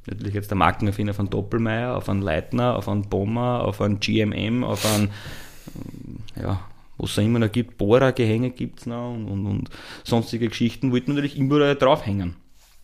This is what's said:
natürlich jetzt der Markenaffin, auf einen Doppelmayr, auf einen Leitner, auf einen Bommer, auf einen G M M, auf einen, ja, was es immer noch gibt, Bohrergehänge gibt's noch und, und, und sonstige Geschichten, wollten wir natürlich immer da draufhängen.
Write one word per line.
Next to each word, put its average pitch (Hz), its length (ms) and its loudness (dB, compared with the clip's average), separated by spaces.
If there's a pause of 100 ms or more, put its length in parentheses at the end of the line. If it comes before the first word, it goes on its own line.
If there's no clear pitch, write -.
natürlich 101 260 -6
jetzt 101 160 -4
der 101 80 0
Markenaffin, 101 520 2
auf 101 100 -4
einen 101 100 -2
Doppelmayr, 113 680 -2
auf 95 140 -4
einen 98 140 0
Leitner, 117 520 0
auf 117 140 -4
einen 101 200 -2
Bommer, 117 540 0
auf 98 180 -2
einen 104 180 2
G 107 220 2
M 107 100 2
M, 113 320 -2
auf 107 220 -2
einen, 104 240 4 (1300)
ja, 95 180 -2 (380)
was 95 140 -4
es - 80 -6
immer 113 200 4
noch 110 120 4
gibt, - 260 -2
Bohrergehänge 123 760 4
gibt's - 360 -8
noch 120 260 -6
und, 110 140 -6
und, 98 180 -4
und 101 240 -2 (340)
sonstige 117 460 0
Geschichten, 120 420 0
wollten 123 160 2
wir 147 80 2
natürlich 143 220 -2
immer 139 220 4
da 143 160 6
draufhängen. 104 600 2 (480)